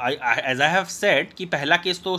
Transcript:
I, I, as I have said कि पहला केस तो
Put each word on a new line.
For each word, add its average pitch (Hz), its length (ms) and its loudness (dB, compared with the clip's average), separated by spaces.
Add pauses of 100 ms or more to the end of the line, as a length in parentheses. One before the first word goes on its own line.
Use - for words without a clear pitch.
I, 143 80 -2 (160)
I, - 20 0 (180)
as 127 80 -2
I 151 140 4
have 185 160 0
said 175 480 0
कि 185 160 -8
पहला 143 300 2
केस 185 200 -4
तो 185 140 -2